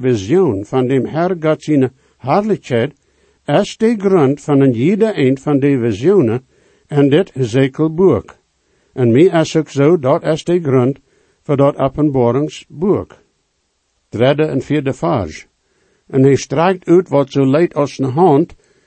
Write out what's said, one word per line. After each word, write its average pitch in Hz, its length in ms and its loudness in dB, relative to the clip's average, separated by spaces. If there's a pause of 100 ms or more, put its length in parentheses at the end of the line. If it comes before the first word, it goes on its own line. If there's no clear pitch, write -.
visioen 120 640 0
van 127 220 -2
dem 131 200 -2
Herr 175 340 -4
God 156 220 -2
zijn 135 300 0 (260)
heerlijkheid 147 720 -2 (540)
is 165 300 -2
de 226 220 0
grond 175 420 0
van 143 200 0
een 135 120 4
jede 190 440 0
een 135 220 0
van 147 200 -2
de 139 200 0
visioenen 120 680 0 (420)
in 143 200 2
dit 160 260 0
Hezekiel 135 600 -2
boek. 156 420 0 (560)
En 123 200 0
mij 170 280 4
is 151 160 -2
ook 156 120 -2
zo, 143 300 2
dat 147 240 0
is 156 220 -4
de 175 160 -2
grond 131 380 0 (500)
voor 147 80 0
dat 139 200 2
openbaringsboek. 139 1400 -2 (920)
Derde 139 360 0
en 143 160 -4
vierde 139 320 -4
vers. 120 540 -6 (600)
En 135 160 0
hij 135 140 4
strijkt 175 500 -2
uit 175 220 2
wat 139 220 -2
zo 135 200 0
leed 165 240 0
als 143 240 -4
een 135 120 -4
hand, 160 440 2 (320)